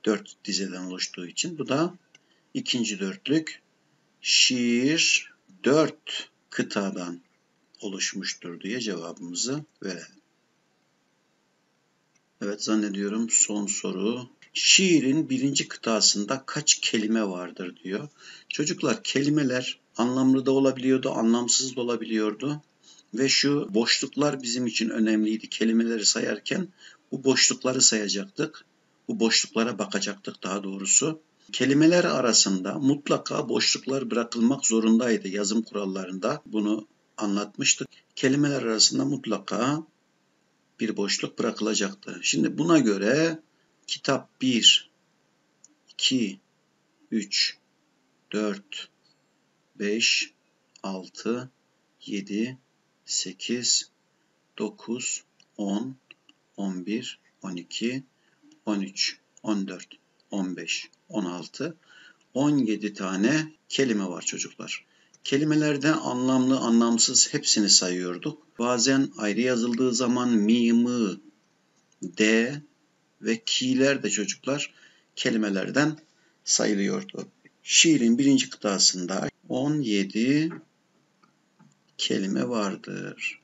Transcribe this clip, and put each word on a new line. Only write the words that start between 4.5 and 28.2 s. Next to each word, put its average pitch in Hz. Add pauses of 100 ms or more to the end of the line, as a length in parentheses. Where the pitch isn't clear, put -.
dört - (200)
kıtadan 92 (600)
oluşmuştur 98
diye 113
cevabımızı 92 (180)
verelim. 87 (2250)
Evet, 101
zannediyorum 104
son 104
soru. 98 (280)
Şiirin 151
birinci 135
kıtasında 107
kaç -
kelime 110
vardır 90
diyor. 110 (400)
Çocuklar, 147
kelimeler 135 (180)
anlamlı 131
da 135
olabiliyordu, 131
anlamsız 120
da 127
olabiliyordu. 113 (520)
Ve 131
şu 143
boşluklar 135
bizim 123
için 113
önemliydi. 110
Kelimeleri 113
sayarken 170 (440)
bu 139
boşlukları 127
sayacaktık. 104 (440)